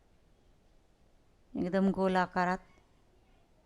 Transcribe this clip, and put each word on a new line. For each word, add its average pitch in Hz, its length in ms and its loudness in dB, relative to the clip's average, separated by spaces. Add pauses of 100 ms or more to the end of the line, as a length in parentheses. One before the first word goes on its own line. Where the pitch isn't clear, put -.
(1600)
एकदम 190 340 0
गोल 185 260 0
आकारात 180 420 -2 (1080)